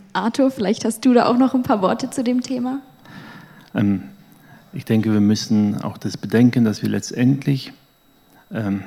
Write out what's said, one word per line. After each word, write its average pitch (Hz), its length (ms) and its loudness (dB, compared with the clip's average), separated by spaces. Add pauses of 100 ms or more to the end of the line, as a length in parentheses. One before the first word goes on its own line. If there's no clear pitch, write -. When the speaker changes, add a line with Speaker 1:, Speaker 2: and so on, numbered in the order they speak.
(140)
Speaker 1:
Arthur, 233 380 0
vielleicht 226 340 -2
hast 226 200 -2
du 254 80 6
da 240 140 4
auch 240 100 2
noch 254 160 4
ein 254 100 0
paar 220 180 0
Worte 233 280 0
zu 262 140 -6
dem 247 180 0
Thema. 254 380 -6 (960)
Speaker 2:
Ähm, 101 300 0 (720)
ich - 120 -10
denke, 110 280 2
wir 107 80 4
müssen 104 600 2
auch - 160 -8
das 104 200 -8
bedenken, 117 480 4
dass 107 160 0
wir 107 80 -2
letztendlich, 127 800 0 (800)
ähm, 101 340 -4